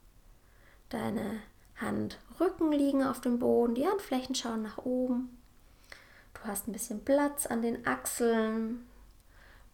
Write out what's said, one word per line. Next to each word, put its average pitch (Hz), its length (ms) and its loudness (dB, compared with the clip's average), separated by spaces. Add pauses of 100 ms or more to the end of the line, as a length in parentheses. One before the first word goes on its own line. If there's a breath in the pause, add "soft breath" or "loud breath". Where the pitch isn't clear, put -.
(880 soft breath)
Deine 220 520 -4 (360)
Handrücken 240 960 0
liegen 277 320 4
auf 233 160 -2
dem 240 180 0
Boden, 233 380 4
die 269 100 2
Handflächen 269 480 0
schauen 226 280 -4
nach 214 160 -8
oben. 254 600 0 (960 loud breath)
Du - 100 -16
hast 208 220 -6
ein 220 60 -4
bisschen 208 320 -6
Platz 285 420 2
an 233 160 0
den 233 240 -2
Achseln. 226 1000 0 (880 soft breath)